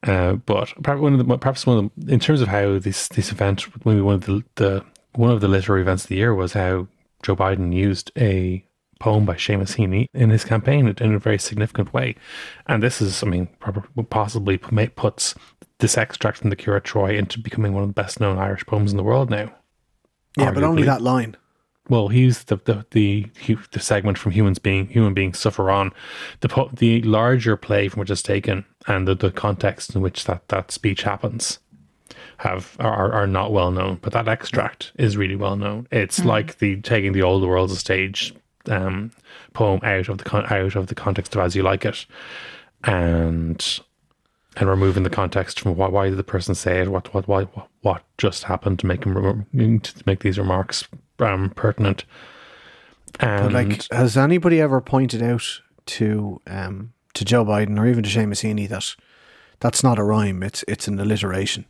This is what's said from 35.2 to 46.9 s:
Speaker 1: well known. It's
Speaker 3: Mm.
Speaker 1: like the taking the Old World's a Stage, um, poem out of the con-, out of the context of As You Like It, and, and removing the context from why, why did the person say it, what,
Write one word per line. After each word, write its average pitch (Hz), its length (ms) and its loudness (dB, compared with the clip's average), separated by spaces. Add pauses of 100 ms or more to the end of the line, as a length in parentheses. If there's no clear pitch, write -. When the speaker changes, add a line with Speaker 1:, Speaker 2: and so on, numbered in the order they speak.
Speaker 1:
well 98 200 -2
known. 104 340 -6
It's 104 300 0
Speaker 3:
Mm. 175 60 0
Speaker 1:
like 107 320 0
the 101 240 0
taking 101 300 0
the 95 100 2
Old 92 200 4
World's 92 300 2
a 92 40 -6
Stage, 95 580 -4 (340)
um, 95 440 -4 (420)
poem 98 300 2
out 95 260 0
of 95 80 -6
the - 60 -14
con-, 104 280 0
out 95 240 0
of 92 120 -4
the - 60 -6
context - 400 -4
of 104 60 0
As 90 160 0
You 95 60 0
Like 95 240 0
It, - 180 -6 (800)
and, 82 960 0 (800)
and 98 100 2
removing 95 340 2
the 92 80 0
context 92 500 -2
from 90 160 0
why, 95 120 2
why 98 220 0
did 95 80 -2
the 95 60 -2
person 95 300 -2
say 90 260 0
it, 92 80 0
what, 92 260 -4